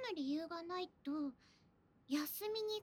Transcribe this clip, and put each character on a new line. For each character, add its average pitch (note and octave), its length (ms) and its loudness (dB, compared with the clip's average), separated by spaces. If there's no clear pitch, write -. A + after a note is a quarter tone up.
む G#4 80 0
理 C4+ 160 2
由 D#4+ 160 0
が E4+ 140 -4
な F4 180 -2
い F4+ 80 -2
と、 C#4+ 300 0
休 D4+ 400 0
み A4 140 2
に G#4+ 200 0